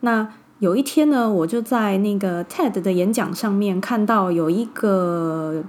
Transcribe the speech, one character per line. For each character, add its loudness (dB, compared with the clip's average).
那 0
有 2
一 2
天 2
呢， 2
我 2
就 -2
在 0
那 0
个 -2
ted -2
的 0
演 2
讲 -2
上 -2
面 0
看 0
到 2
有 2
一 0
个 -2